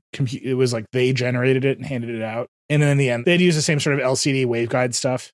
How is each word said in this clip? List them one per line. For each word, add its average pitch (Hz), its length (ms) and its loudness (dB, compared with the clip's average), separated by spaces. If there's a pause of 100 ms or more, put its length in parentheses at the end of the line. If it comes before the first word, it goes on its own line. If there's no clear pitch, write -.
(140)
compu-, 131 280 -4
it 131 120 -4
was, 127 180 2
like, 113 200 -6
they 127 200 2
generated 127 520 0
it 135 140 0
and - 80 -12
handed 120 240 -6
it 113 120 -6
out. 110 260 -6 (200)
And 147 140 2
then 147 80 4
in 139 80 2
the 139 120 2
end, 120 140 -2
they'd 175 160 4
use 180 160 4
the 151 60 0
same 151 180 0
sort 143 140 0
of 143 60 -2
L 131 160 0
C 143 160 0
D 131 120 0
waveguide 120 500 0
stuff. - 400 -4